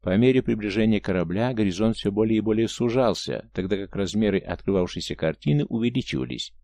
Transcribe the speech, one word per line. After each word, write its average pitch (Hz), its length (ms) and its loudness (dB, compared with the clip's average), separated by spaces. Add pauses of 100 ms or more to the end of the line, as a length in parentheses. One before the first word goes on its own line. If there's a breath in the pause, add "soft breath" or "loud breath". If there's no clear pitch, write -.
По 92 140 2
мере 127 240 6
приближения 107 600 0
корабля 92 520 -2
горизонт 107 440 0
все 101 160 -2
более 110 260 2
и 107 40 0
более 107 260 0
сужался, 113 840 -2
тогда 95 240 -2
как 98 200 -8
размеры 98 420 2
открывавшейся 90 800 -2
картины 143 480 0
увеличивались 123 880 -4 (100)